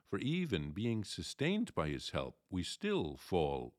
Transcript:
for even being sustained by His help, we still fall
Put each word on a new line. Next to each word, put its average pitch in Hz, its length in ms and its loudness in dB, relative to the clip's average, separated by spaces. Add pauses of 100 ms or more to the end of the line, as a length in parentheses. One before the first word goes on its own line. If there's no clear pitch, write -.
for 101 100 0
even 127 520 0
being 110 320 0
sustained 175 720 0
by 78 140 2
His 69 200 -2
help, 67 260 -2 (140)
we 92 140 0
still 127 540 -2
fall 69 600 0